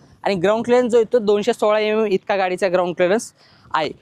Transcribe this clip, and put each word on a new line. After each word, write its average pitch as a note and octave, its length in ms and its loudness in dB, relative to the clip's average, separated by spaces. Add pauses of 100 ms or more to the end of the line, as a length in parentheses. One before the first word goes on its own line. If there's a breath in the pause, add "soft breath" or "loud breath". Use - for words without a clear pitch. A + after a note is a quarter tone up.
(240 soft breath)
आणि G3+ 120 -2
ग्राउंड G#3 300 0
क्लिअरन्स A#3+ 260 2
जो A#3+ 60 4
आहे A3+ 160 0
तो B3 60 2
दोनशे G#3 340 0
सोळा G#3+ 260 0
एम G#3+ 200 0
एम A3 60 0
इतका G3+ 300 -2
गाडीचा F#3 340 -2
ग्राउंड F3+ 260 0
क्लिअरन्स F#3 380 0 (400 soft breath)
आहे. D3+ 160 -2 (120)